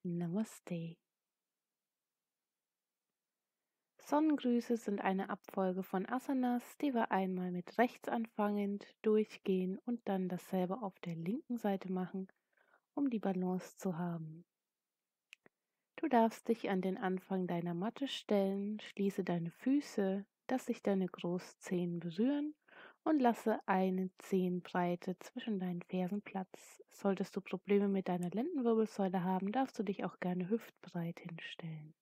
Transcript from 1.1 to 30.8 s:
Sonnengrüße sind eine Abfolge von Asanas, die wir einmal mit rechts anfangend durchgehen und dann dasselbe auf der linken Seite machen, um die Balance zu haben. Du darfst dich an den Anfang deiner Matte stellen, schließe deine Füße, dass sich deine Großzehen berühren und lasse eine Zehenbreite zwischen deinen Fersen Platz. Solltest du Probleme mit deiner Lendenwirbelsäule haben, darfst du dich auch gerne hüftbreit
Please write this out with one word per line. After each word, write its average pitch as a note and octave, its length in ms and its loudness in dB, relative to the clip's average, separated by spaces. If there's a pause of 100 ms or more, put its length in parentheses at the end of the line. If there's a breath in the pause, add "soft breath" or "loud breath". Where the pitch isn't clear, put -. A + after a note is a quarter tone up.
Sonnengrüße C4 800 2
sind G3+ 240 -4
eine G3 300 0
Abfolge F#3+ 520 -2
von F#3+ 260 -4
Asanas, B3 680 -2
die C#4 160 0
wir A3+ 160 2
einmal F#3 400 0
mit F3+ 260 -6
rechts - 320 2
anfangend G#3 960 -2
durchgehen G3 800 2
und A#3+ 200 -4
dann F#3+ 240 0
dasselbe F3+ 520 -2
auf G3 200 -6
der E3+ 160 -6
linken A3+ 400 -4
Seite G3 340 -2
machen, F#3 380 -2 (680 soft breath)
um C#4+ 160 2
die A3+ 80 0
Balance F#3 600 0
zu F3 200 -2
haben. E3+ 460 -6 (1600)
Du C#4+ 60 0
darfst A3+ 380 4
dich A3+ 200 0
an F#3 140 2
den F#3+ 160 -2
Anfang F#3 480 -2
deiner E3+ 260 -2
Matte A3 360 -4
stellen, G3+ 720 0
schließe G3 440 -2
deine E3+ 260 -2
Füße, G3+ 760 0 (200)
dass - 200 -2
sich - 160 -4
deine F#3+ 240 2
Großzehen F3 920 -4
berühren B3+ 560 0 (500 loud breath)
und D#4 160 4
lasse A#3 440 4
eine F#3 540 2
Zehenbreite F3+ 1000 0
zwischen A3 400 -4
deinen F3+ 200 -2
Fersen F#3 400 -2
Platz. - 680 -10
Solltest G3 460 -2
du G3 40 0
Probleme G3+ 480 2
mit G3 200 0
deiner F3+ 200 0
Lendenwirbelsäule A3 960 2
haben, F#3 260 2
darfst B3+ 280 -2
du A3+ 40 -2
dich F#3+ 220 -2
auch - 160 -6
gerne F3+ 300 0
hüftbreit E3+ 680 -4